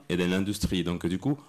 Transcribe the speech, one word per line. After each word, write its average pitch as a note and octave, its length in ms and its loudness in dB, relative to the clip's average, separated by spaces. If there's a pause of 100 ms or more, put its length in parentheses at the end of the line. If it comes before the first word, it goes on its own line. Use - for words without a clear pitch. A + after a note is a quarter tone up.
et F2+ 80 2
de F2+ 60 2
l'industrie. F#2+ 600 0
Donc, F2 220 -2
du F2 120 0
coup, C#3 200 -2 (120)